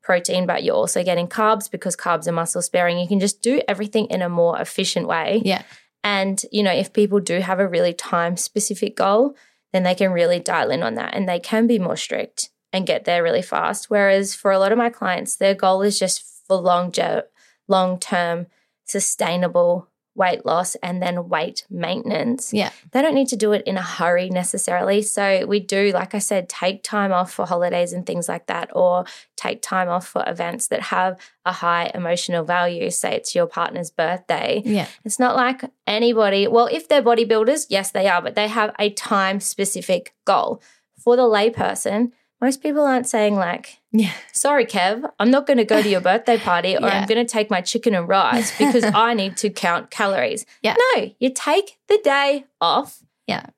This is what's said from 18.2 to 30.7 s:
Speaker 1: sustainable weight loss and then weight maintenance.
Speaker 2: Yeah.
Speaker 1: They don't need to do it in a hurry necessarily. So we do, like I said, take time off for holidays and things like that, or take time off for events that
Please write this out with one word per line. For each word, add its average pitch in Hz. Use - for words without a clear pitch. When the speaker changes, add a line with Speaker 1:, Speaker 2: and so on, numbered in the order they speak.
Speaker 1:
sustainable 175
weight 180
loss 170
and 180
then 175
weight 160
maintenance. 180
Speaker 2:
Yeah. 208
Speaker 1:
They 254
don't 302
need 269
to 254
do 208
it 208
in 190
a 185
hurry 175
necessarily. 185
So 196
we 208
do, 196
like 180
I 214
said, 196
take 254
time 202
off 180
for -
holidays 175
and 180
things 175
like 175
that, 170
or 180
take -
time 185
off 175
for -
events 175
that -